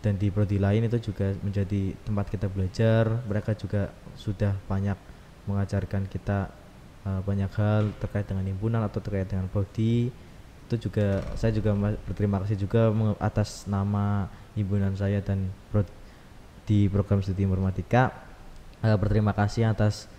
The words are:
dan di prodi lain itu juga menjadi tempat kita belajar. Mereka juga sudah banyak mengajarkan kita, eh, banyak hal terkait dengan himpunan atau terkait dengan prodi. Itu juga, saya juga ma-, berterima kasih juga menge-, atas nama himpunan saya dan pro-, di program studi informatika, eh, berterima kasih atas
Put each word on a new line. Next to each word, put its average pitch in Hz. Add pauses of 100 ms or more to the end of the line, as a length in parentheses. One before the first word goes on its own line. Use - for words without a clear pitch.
dan 101
di 98
prodi 104
lain 104
itu 113
juga 98 (120)
menjadi 98 (120)
tempat 101
kita 98
belajar. 110
Mereka 104
juga 101 (240)
sudah 101
banyak 98 (480)
mengajarkan 98
kita, 98 (560)
eh, 95
banyak 98
hal 107
terkait 104
dengan 95
himpunan 113
atau 104
terkait 95
dengan 95
prodi. 113 (560)
Itu 110
juga, 98 (160)
saya 113
juga 104
ma-, 101 (120)
berterima 101
kasih 101
juga 113
menge-, 107
atas -
nama 101 (320)
himpunan 98
saya 101
dan 95 (160)
pro-, 104 (800)
di 101
program 98
studi 95
informatika, 95 (720)
eh, 107
berterima 101
kasih 110
atas 104